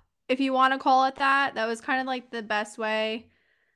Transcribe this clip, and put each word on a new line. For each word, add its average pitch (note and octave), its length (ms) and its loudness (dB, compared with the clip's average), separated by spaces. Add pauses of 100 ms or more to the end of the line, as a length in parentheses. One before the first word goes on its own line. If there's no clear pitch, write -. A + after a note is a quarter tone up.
(280)
if B3+ 120 0
you C4+ 140 0
wanna C4 240 4
call C4 280 4
it C4 100 -2
that. C#4 400 2
That A3 100 -2
was A3+ 160 -4
kind C4 180 -2
of, C4 80 -4
like, B3+ 220 -8
the A#3 140 -8
best G#3+ 340 -4
way A3 520 -4 (460)